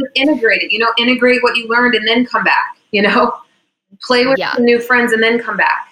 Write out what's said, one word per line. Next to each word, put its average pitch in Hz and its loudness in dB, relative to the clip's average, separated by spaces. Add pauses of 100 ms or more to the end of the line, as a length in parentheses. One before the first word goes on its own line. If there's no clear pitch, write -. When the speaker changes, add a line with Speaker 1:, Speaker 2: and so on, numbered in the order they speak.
(140)
Speaker 1:
Integrate 240 0
it, - -8
you 214 0
know, 233 0
integrate 247 2
what 233 0
you 233 -6
learned 226 2
and 214 -2
then 240 2
come 208 -4
back, - -2 (160)
you 202 0
know? 220 0 (680)
Play 247 2
with 269 2
Speaker 2:
Yeah. 175 -4
Speaker 1:
some 240 0
new 240 4
friends 240 0
and 220 0
then 226 0
come 208 -8
back, - -2